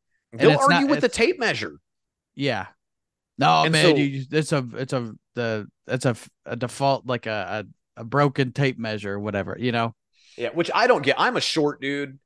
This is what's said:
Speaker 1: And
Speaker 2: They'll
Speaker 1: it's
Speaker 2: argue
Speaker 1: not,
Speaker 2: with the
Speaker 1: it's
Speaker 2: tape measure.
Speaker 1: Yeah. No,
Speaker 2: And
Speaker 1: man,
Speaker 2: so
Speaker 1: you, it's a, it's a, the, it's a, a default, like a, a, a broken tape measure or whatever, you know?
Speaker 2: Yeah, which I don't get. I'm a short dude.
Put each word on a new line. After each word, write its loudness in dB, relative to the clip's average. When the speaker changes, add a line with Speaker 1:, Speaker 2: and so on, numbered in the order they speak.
Speaker 1:
And -8
Speaker 2:
They'll 6
Speaker 1:
it's 2
Speaker 2:
argue 4
Speaker 1:
not, 2
Speaker 2:
with 0
the 4
Speaker 1:
it's -8
Speaker 2:
tape 0
measure. -4
Speaker 1:
Yeah. -4
No, 4
Speaker 2:
And 2
Speaker 1:
man, 4
Speaker 2:
so 4
Speaker 1:
you, -2
it's 0
a, 0
it's -6
a, -4
the, -4
it's -2
a, 2
a -8
default, 0
like -4
a, -6
a, -14
a -12
broken 0
tape -2
measure -6
or -6
whatever, -4
you -2
know? -2
Speaker 2:
Yeah, -4
which -2
I 4
don't 4
get. 4
I'm 2
a 0
short 0
dude. -6